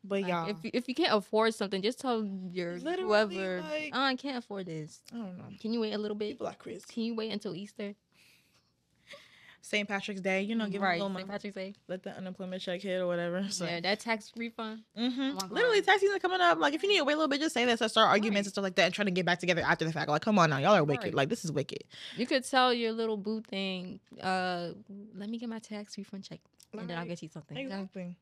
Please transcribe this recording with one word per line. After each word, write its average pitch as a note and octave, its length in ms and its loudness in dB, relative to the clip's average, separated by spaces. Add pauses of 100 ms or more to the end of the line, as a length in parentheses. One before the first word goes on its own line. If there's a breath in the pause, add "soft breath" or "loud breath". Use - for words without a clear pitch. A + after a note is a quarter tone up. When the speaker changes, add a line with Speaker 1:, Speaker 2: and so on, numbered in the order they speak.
Speaker 1:
But G3 180 0
Speaker 2:
Like, F#3+ 80 -2
Speaker 1:
y'all. E3+ 200 0
Speaker 2:
if, G#3 120 -4
if A#3 260 -2
you B3+ 60 -4
can't D#4+ 200 2
afford A3 400 2
something, G3 280 -2
just A3+ 180 0
tell A#3 240 0 (260)
your F3 280 -4
Speaker 1:
Literally, E4+ 240 -2 (320)
Speaker 2:
whoever, F#3 360 -2
Speaker 1:
like, D4+ 240 -4
Speaker 2:
"Oh, B3 60 0
I C4+ 160 2
can't C4+ 200 -6
afford G3+ 300 -8
this. D#3+ 340 -8 (120)
Speaker 1:
I A#3 40 -12
don't F#3 220 -10
know. E3+ 60 -16 (160)
Speaker 2:
Can A3 120 -2
you A#3 80 0
wait G#3+ 120 0
a G3+ 60 -2
little G#3 180 -4
bit? G#3 160 -4
Speaker 1:
People - 160 -6
are G3 60 -6
crazy. - 340 -12
Speaker 2:
Can - 160 -4
you A#3 100 -2
wait A3 180 -4
until G#3 240 -6
Easter?" G3+ 380 -8 (1700 loud breath)
Speaker 1:
Saint G#3 240 0
Patrick's G3 320 -4
Day, F#3+ 220 2
you G#3+ 140 0
know, A3 100 2
give G3 100 -4
'em G3+ 60 -2
a G3 40 2
Speaker 2:
Right, F#3 80 4
Speaker 1:
little F#3+ 120 0
Speaker 2:
Saint G3 80 -2
Speaker 1:
money. F#3 100 -6 (140)
Speaker 2:
Patrick's G3+ 160 -8
Day. G3 200 -8 (120)
Speaker 1:
Let F#3 160 -8
the G3+ 140 -10
unemployment F#3 440 -8
check F#3 220 -4
hit F#3 180 0
or F#3 60 2
whatever. F3 420 0
So. F#3 160 -4
Speaker 2:
Yeah, E3+ 160 -2
that G3 200 0
tax A3+ 360 -4
refund. A3+ 460 -8 (160)
Speaker 1:
Mm-hmm. B3 220 0
Speaker 2:
Oh C4+ 140 0
my C#4+ 120 -6
Speaker 1:
Literally, G#4 340 4
Speaker 2:
God. - 60 -2
Speaker 1:
tax G4 140 6
season G4 180 2
coming F#4 220 0
up. E4+ 180 6
Like, D4 160 4
if D#4 80 -2
you G4 60 0
need G4+ 100 6
to D#4 60 4
wait C4+ 80 4
a D4 40 4
little D#4 120 2
bit, C#4 120 0
just D#4 140 0
say A#3+ 120 4
that. A#3 120 4
So A#3 80 2
start A3 220 6
arguments G#3 300 4
Speaker 2:
Right. G3+ 80 0
Speaker 1:
and G3 80 -8
stuff G3+ 100 0
like F#3+ 100 0
that F3+ 120 6
and F#3 80 0
try G#3 100 0
to G3+ 80 2
get F3+ 120 2
back F3 140 4
together F3 240 2
after D#3+ 220 2
the D#3+ 80 0
fact. D#3 180 -2
Like, D3 120 4
come G#3+ 180 4
on D#3+ 100 8
now. C#3 80 2
Y'all E3 160 6
are F3 80 8
wicked. D3 220 2
Speaker 2:
Right. F#2 100 -4
Speaker 1:
Like, C#3 140 4
this - 160 -4
is D#3+ 80 -4
wicked. - 320 -4 (320 loud breath)
Speaker 2:
You A3+ 100 0
could C4 180 2
tell B3+ 300 4
your A#3 160 0
little A3+ 260 -2
boo G#3+ 240 -4
thing, F#3+ 600 -6 (200)
uh, F3+ 500 -2 (440)
"Let G3+ 160 -8
me A#3 80 -4
get A#3 100 -6
my A3+ 120 -6
tax G#3 360 -12
refund G3 280 -10
check, - 160 -14 (320)
and G#3+ 80 -10 (100)
then E3+ 60 -4
I'll E3+ 80 -4
Speaker 1:
Right. E3+ 60 -8
Speaker 2:
get E3+ 120 -8
you D#3 60 -12
something." - 280 -12
You C4+ 120 -6
know? G3 140 -6
Speaker 1:
Exactly. F3+ 400 -10